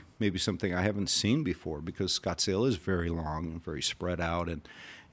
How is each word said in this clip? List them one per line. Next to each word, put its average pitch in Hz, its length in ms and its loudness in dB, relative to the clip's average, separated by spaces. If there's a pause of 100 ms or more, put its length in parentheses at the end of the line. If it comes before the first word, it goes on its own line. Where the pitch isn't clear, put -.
(200)
maybe 101 180 2
something 92 360 0
I 90 80 2
haven't 101 280 2
seen 131 340 4
before, 78 360 -2
because 92 400 -2
Scottsdale 95 480 2
is 117 80 4
very 85 340 0
long 80 360 -2
and 82 180 -6
very 78 180 -6
spread 87 380 -2
out. 85 300 0
And, 80 180 -6 (460)